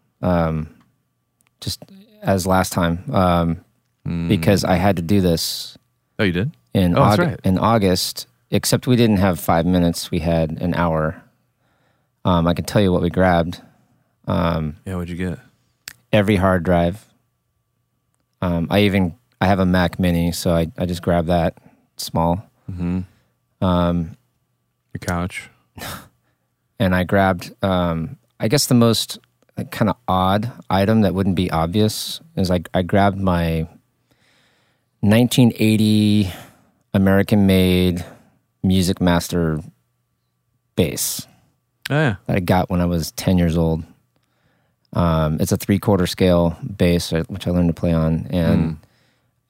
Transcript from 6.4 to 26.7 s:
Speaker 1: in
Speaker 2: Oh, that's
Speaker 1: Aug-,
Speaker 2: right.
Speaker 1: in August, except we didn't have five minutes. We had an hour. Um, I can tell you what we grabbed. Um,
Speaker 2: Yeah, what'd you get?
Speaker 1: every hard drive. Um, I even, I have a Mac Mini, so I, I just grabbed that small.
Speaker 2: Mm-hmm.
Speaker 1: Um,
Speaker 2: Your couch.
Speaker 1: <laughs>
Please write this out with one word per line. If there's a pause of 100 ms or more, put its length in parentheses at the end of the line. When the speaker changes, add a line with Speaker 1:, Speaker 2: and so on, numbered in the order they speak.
Speaker 1:
in
Speaker 2:
Oh,
that's
Speaker 1:
Aug-,
Speaker 2:
right.
Speaker 1:
in
August, (260)
except
we
didn't
have
five
minutes.
We
had (100)
an
hour. (1040)
Um,
I
can
tell
you
what
we
grabbed. (680)
Um, (100)
Speaker 2:
Yeah,
what'd
you
get? (720)
Speaker 1:
every
hard
drive. (1400)
Um,
I
even, (260)
I
have
a
Mac
Mini,
so
I,
I
just
grabbed
that (380)
small. (240)
Speaker 2:
Mm-hmm. (640)
Speaker 1:
Um, (760)
Speaker 2:
Your
couch. (280)
Speaker 1:
<laughs> (960)